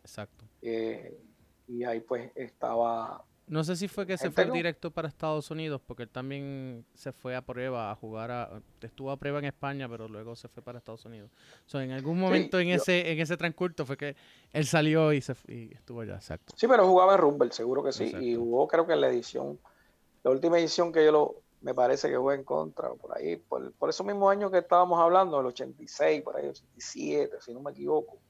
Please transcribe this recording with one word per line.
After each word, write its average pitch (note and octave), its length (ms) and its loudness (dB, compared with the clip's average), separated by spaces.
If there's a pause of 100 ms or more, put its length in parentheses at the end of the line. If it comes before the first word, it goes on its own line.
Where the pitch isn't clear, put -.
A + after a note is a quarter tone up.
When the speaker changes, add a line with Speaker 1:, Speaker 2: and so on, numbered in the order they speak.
Speaker 1:
Exacto. - 440 -18 (180)
Speaker 2:
Eh, A2+ 560 -6 (500)
y A#2+ 160 -8
ahí, A#2 160 -4
pues, A#2+ 340 -8
estaba A#2 880 -4 (220)
Speaker 1:
No D#3 180 -4
sé F3 120 -4
si F#3 120 -6
fue G3 180 -8
que F#3 100 -6
se - 80 -8
Speaker 2:
gente D#3+ 100 -4
Speaker 1:
fue F#3+ 120 4
Speaker 2:
con E3+ 80 -4
Speaker 1:
directo E3+ 360 -4
para D#3 180 -8
Estados D#3 420 -6
Unidos, D#3 360 -8
porque A#2+ 180 -14
él A2 40 -18
también C3+ 760 -12 (100)
se - 180 -14
fue B2+ 240 -10
a B2+ 60 -8
prueba B2 480 -6
a G#2+ 60 -6
jugar A2 340 -10
a... A#2 320 -10 (180)
Estuvo C3+ 300 -12
a C#3 60 -6
prueba C#3+ 240 -4
en C#3+ 40 -8
España, C#3 440 -8
pero A2 200 -12
luego A2 280 -14
se A#2 120 -20
fue - 140 -20
para A#2+ 160 -16
Estados A2+ 260 -18
Unidos. A2+ 260 -20 (360)
So, C#3 140 -8
en C3 100 -6
algún C3+ 260 -4
Speaker 2:
Sí, F#3 60 0
Speaker 1:
momento F#3 380 2
en E3+ 80 0
Speaker 2:
yo F3+ 80 2
Speaker 1:
ese, F3 360 2
en D#3 80 -2
ese E3 160 -2
transcurso E3+ 480 -4
fue C3 120 -6
que C#3+ 200 -8 (360)
él D3+ 140 0
salió D#3 460 4
y C#3+ 80 2
se C3 140 -8
fu-, - 160 -20
y A#2 240 -14
estuvo - 260 -16
allá, G#2 140 -10
exacto. - 420 -14
Speaker 2:
Sí, A3 100 0
pero A#3 220 8
jugaba F#3 260 8
en F#3 60 6
Roosevelt, C#3+ 320 4
seguro B2+ 300 -2
que C3+ 100 -2
sí, - 120 -4
y - 20 -2
Speaker 1:
Exacto. A#2+ 340 -2
Speaker 2:
jugó, B2 280 0
creo E3 180 2
que E3+ 80 0
en D3 60 0
la C#3 80 4
edición... C3 500 -4 (640)
La C3 80 2
última E3 280 2
edición E3+ 340 0
que D#3+ 120 4
yo D3+ 80 8
lo, D3+ 220 4 (280)
me B2 120 -6
parece C3 340 2
que C#3 80 0
jugó C3+ 160 0
en C3+ 120 -4
contra, D#3 500 -6
por - 220 -12
ahí, E2 200 -6
por, - 360 -8
por D3 180 -4
esos F#3+ 160 2
mismos G3+ 240 6
años G3+ 200 2
que F#3 80 6
estábamos F3 420 6
hablando, E3+ 400 6
el B2+ 60 0
ochenta C3 360 -8
y - 60 -18
seis, D#3 340 2
por - 140 -8
ahí, C#3+ 100 -4
ochenta - 300 -12
y - 40 -20
siete, D3 600 -4
si B2 120 -16
no B2 80 -14
me C#3+ 120 -12
equivoco C#3+ 440 -4 (120)